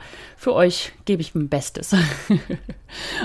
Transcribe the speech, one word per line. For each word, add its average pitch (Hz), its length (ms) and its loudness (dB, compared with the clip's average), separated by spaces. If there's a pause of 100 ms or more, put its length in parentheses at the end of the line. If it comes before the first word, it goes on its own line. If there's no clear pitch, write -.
(360)
für - 180 0
euch 175 380 4 (120)
gebe 190 180 2
ich - 120 -8
mein 147 140 0
Bestes. - 520 -2
<laughs> 170 40 4 (1200)